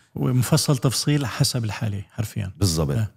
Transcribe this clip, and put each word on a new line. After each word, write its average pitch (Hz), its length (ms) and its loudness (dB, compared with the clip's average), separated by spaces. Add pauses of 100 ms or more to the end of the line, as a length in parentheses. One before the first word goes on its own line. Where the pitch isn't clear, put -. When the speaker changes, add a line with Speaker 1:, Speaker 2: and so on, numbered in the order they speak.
(160)
Speaker 1:
ومفصل 139 640 2
تفصيل 143 480 0
حسب 117 400 0
الحالة 104 460 -4
حرفيًا. 110 480 -6
Speaker 2:
بالضبط. 80 360 2
Speaker 1:
آه، 110 200 0